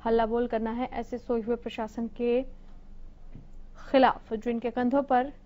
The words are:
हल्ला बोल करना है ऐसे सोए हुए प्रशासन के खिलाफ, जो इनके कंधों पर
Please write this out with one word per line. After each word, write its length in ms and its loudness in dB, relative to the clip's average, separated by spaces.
हल्ला 200 4
बोल 220 0
करना 240 -2
है 220 -2
ऐसे 240 -6
सोए 240 0
हुए 140 0
प्रशासन 520 -6
के 360 0
खिलाफ, 420 6
जो 180 -2
इनके 200 -2
कंधों 300 2
पर 320 2